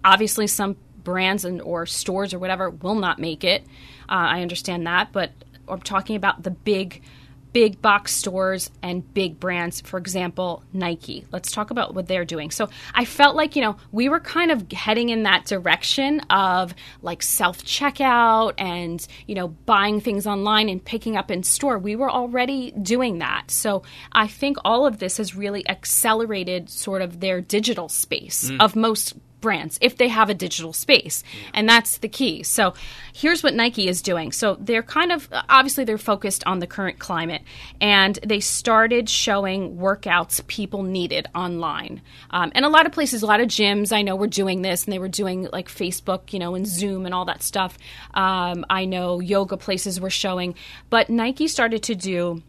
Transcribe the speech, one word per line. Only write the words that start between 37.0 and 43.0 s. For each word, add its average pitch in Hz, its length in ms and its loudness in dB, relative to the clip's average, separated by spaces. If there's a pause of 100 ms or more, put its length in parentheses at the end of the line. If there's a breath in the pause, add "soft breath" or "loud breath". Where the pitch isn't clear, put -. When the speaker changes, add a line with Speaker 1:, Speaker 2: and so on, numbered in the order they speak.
Speaker 1:
and 202 460 6
they 214 140 0
started 226 680 4
showing 196 680 0
workouts 180 720 0
people 196 340 -6
needed 175 520 -2
online. 170 680 -4 (280 loud breath)
Um, 175 260 0
and 262 80 4
a 302 40 4
lot 311 180 8
of 320 60 -2
places, 254 300 0